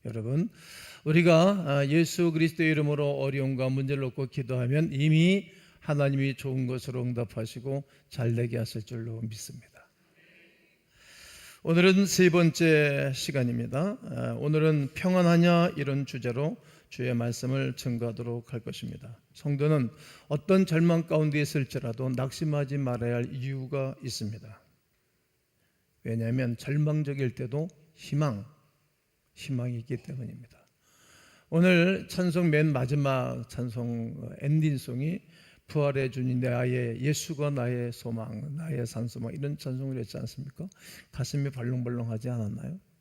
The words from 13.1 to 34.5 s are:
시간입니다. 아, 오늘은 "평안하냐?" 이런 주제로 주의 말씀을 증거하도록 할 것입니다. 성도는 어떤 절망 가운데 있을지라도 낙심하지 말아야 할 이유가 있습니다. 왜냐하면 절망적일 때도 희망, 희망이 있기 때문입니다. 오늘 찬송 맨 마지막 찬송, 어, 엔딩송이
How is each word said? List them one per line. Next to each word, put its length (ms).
시간입니다. 880
아, 360
오늘은 560
"평안하냐?" 840
이런 300
주제로 500
주의 260
말씀을 640
증거하도록 760
할 80
것입니다. 600
성도는 560
어떤 360
절망 420
가운데 340
있을지라도 680
낙심하지 680
말아야 380
할 180
이유가 680
있습니다. 580
왜냐하면 540
절망적일 760
때도 340
희망, 520
희망이 460
있기 180
때문입니다. 680
오늘 580
찬송 400
맨 240
마지막 800
찬송, 680
어, 120
엔딩송이 800